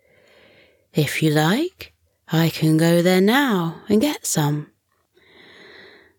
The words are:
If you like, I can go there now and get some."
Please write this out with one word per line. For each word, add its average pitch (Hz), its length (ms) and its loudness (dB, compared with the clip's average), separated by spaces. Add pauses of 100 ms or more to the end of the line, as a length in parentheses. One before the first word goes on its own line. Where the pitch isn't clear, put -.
(920)
If - 280 -2
you 156 80 0
like, 170 640 -2 (380)
I 165 180 2
can 156 280 0
go 170 240 2
there 185 200 2
now 202 680 0
and 214 120 2
get 294 240 -4
some." 147 460 -2 (1500)